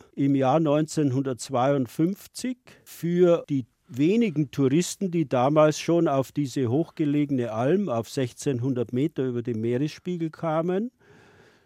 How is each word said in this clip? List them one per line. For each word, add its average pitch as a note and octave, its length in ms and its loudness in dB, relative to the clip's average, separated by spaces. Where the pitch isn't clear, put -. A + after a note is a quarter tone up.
im C#3 200 0
Jahr C3+ 240 4
neunzehnhundertzweiundfünfzig C#3+ 2000 -2
für E3+ 640 2
die C3+ 180 -2
wenigen D#3 640 0
Touristen, D#3+ 640 0
die E3 160 0
damals D3+ 500 4
schon E3 300 2
auf C3+ 240 -2
diese C3+ 360 -2
hochgelegene C#3+ 840 -2
Alm D#3 360 0
auf A#2 220 -4
sechzehnhundert B2 800 -4
Meter C3+ 340 -2
über A#2+ 160 -4
dem A2+ 180 -6
Meeresspiegel D3+ 680 -4
kamen, F3 600 -4